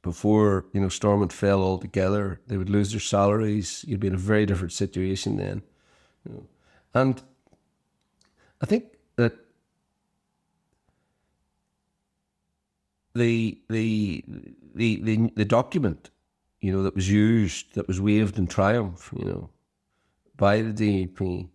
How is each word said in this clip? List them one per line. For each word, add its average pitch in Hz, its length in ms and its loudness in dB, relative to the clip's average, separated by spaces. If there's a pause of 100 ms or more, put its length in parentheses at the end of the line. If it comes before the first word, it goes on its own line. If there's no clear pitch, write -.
before, 104 720 2
you 101 80 0
know, 95 80 0
Stormont 101 440 0
fell 98 280 0
altogether, 95 840 -2
they 101 100 -4
would 92 120 -4
lose 101 220 2
their 107 80 -6
salaries. 104 880 0
You'd 104 120 -4
be 101 80 -2
in 95 80 0
a - 20 -4
very 104 300 2
different 90 260 -2
situation 95 640 -4
then. 98 240 -6 (640)
You - 80 -16
know. 104 140 -18 (480)
And 131 260 0 (1400)
I 135 40 -2
think 240 320 -2 (200)
that 117 180 2 (3750)
the, 117 460 0 (100)
the, 107 540 -2 (520)
the, 110 600 0
the 107 100 2
document, 117 640 0 (520)
you 95 100 -2
know, 95 120 0
that 95 120 -2
was 92 140 -2
used, 104 680 2
that - 120 -4
was 95 140 -2
waved 104 360 2
in 92 100 0
triumph, 101 680 0
you - 80 -8
know, 87 240 -8 (840)
by 104 260 4
the 113 120 -4
D 107 180 2 (100)
U 90 60 -4
P 90 480 -6